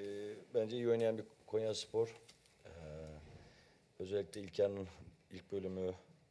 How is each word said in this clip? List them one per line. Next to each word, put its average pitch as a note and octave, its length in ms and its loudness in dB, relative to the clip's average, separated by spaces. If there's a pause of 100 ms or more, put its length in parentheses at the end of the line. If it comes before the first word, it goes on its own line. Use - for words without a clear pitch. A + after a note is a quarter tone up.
(540)
bence A2 240 2
iyi A#2+ 120 2
oynayan A2+ 280 6
bir G#2+ 80 -6 (220)
Konyaspor. A2 720 0 (440)
E, - 60 -16 (1300)
özellikle G2 420 -2
ilk F#2+ 180 -4
yarının G2 280 4 (440)
ilk F#2 200 -12
bölümü, F#2 420 -2 (380)